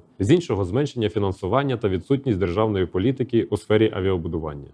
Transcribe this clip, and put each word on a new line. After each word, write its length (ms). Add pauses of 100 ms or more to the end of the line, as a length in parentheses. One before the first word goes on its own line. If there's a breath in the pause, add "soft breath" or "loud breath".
(180)
З 120
іншого, 340
зменшення 440
фінансування 680
та 120
відсутність 500
державної 480
політики 640
у 60
сфері 400
авіабудування. 760